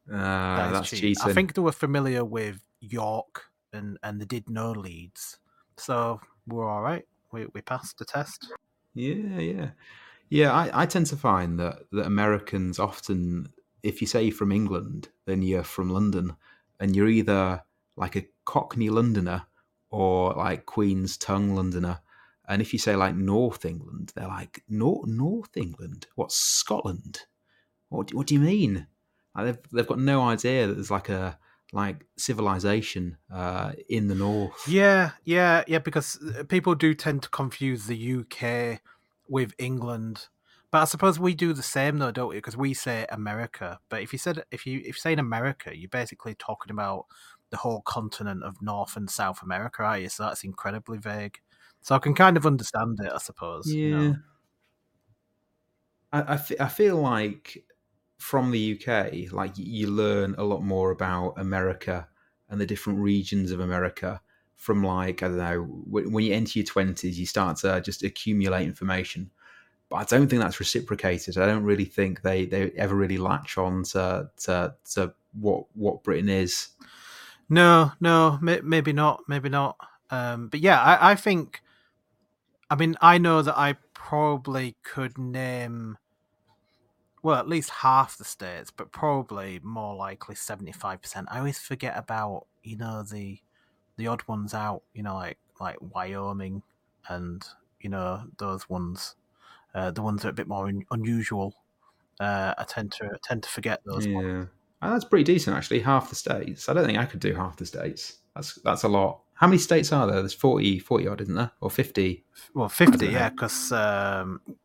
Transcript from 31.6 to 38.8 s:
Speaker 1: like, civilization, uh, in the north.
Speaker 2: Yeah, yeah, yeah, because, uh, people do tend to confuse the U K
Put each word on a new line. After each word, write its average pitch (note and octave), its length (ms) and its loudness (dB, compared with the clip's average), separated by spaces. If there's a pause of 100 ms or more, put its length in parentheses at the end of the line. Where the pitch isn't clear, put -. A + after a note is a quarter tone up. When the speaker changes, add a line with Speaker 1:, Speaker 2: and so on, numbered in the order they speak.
Speaker 1:
like, D#3+ 340 -4 (120)
civilization, G2+ 1000 0 (140)
uh, F#2 420 -4 (160)
in A2 180 0
the G2 80 0
north. G2+ 520 -2
Speaker 2:
Yeah, F#3+ 440 6 (120)
yeah, E3+ 440 4
yeah, D#3+ 120 2
because, - 400 -4 (200)
uh, C#3+ 40 -8
people F3+ 300 2
do D#3 220 4
tend C#3+ 280 -2
to - 60 -14
confuse C3 560 -4
the A#2 120 -4
U A#2+ 320 -4
K A#2+ 500 -4 (480)